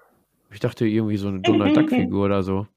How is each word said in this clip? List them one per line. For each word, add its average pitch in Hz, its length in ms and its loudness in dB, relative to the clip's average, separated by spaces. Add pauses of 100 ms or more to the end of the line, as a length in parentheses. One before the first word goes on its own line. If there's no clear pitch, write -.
(520)
Ich 104 100 -20
dachte, 120 260 -2
irgendwie 107 300 0
so 98 100 -4
eine 95 140 -6
Donald - 360 2
Duck-Figur 240 480 0
oder 98 160 0
so. 95 240 -2 (120)